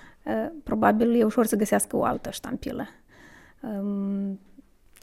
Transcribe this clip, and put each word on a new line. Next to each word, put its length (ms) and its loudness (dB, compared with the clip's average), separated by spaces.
Eh, 200 -2
probabil 560 4
e 40 6
ușor 220 4
să 100 0
găsească 400 0
o 80 2
altă 260 -2
ștampilă. 580 -8
Ehm, 760 -4